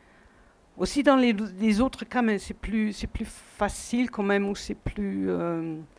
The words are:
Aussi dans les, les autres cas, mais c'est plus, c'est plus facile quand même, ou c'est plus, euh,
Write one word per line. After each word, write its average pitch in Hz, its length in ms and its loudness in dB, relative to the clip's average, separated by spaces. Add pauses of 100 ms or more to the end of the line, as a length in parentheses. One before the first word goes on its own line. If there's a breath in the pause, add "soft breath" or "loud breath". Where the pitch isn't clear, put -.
(800 soft breath)
Aussi 262 240 0
dans 269 140 8
les, 247 160 6
les 202 480 2
autres 254 240 0
cas, 247 160 -2
mais 220 180 2
c'est - 140 -8
plus, 214 400 -2
c'est - 140 -8
plus 220 200 -6
facile - 840 -2
quand 214 120 -4
même, 202 240 2
ou 202 80 -2
c'est - 200 -8
plus, 196 560 -4
euh, 165 480 -2 (200 soft breath)